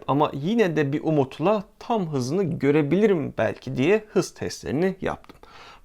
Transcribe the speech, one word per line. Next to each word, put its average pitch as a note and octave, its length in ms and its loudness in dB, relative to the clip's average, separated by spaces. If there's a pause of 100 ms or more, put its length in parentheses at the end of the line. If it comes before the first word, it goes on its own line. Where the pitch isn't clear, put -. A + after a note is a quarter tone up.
ama C#3 260 2
yine F3 420 0
de C#3+ 160 0
bir D3+ 100 -4
umutla D#3 640 0 (140)
tam F#3 340 -2
hızını C#3 320 0
görebilirim D3 920 2
belki A2 380 -4
diye F#3+ 360 2
hız - 220 0
testlerini C3 680 -4
yaptım. - 360 -8 (480)